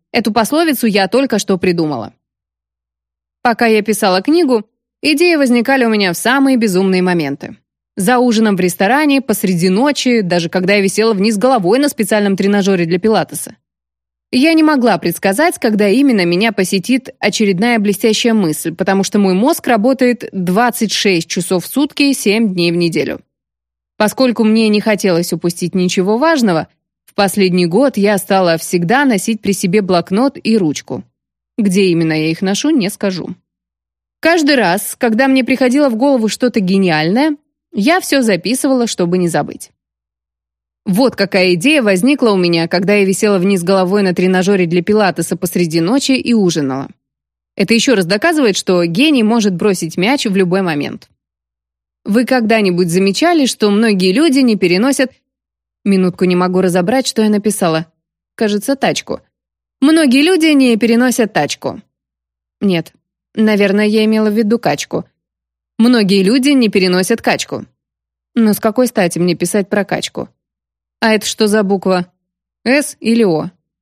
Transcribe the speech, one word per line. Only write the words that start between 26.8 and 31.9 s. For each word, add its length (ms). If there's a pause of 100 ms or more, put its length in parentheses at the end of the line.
в 80
последний 520
год 300
я 220
стала 400
всегда 480
носить 360
при 120
себе 280
блокнот 600
и 140
ручку. 480 (520)
Где 280
именно 260